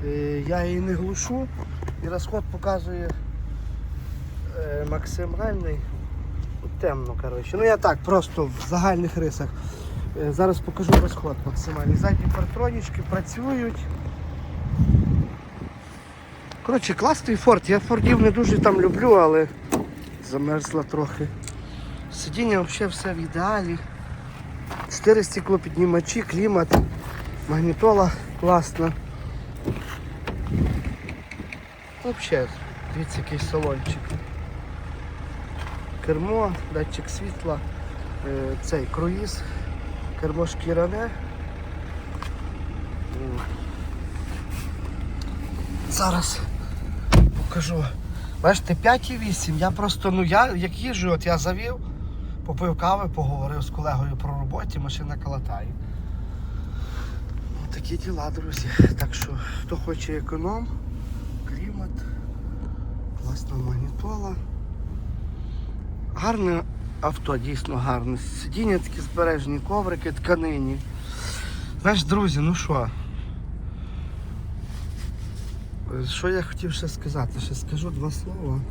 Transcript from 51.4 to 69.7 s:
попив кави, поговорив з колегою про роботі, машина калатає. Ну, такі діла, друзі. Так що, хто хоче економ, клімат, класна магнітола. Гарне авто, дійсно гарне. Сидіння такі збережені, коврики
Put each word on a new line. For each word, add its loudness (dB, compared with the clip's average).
попив 0
кави, 2
поговорив 0
з -2
колегою 0
про -2
роботі, -2
машина -4
калатає. -4
Ну, -6
такі -4
діла, -4
друзі. -4
Так 0
що, -4
хто -4
хоче -4
економ, -2
клімат, -4
класна -4
магнітола. -4
Гарне 2
авто, -2
дійсно -4
гарне. 0
Сидіння 0
такі -6
збережені, 2
коврики 0